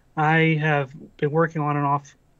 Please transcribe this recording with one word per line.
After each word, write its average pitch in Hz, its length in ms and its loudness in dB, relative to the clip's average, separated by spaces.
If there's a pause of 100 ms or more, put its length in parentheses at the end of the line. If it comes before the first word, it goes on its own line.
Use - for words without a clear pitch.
(180)
I 160 440 2
have 143 300 0 (260)
been 147 140 -2
working 160 320 0
on 147 140 -2
and 143 80 -2
off 143 300 -4 (240)